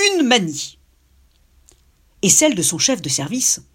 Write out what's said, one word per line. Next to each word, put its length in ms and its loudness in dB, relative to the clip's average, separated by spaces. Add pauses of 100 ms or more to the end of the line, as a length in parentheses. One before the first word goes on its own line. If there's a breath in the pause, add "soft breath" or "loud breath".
(140)
une 120 2
manie. 520 -2 (1400)
Et 80 2
celle 240 4
de 80 -2
son 160 -2
chef 240 -2
de 60 -8
service 540 -4 (120)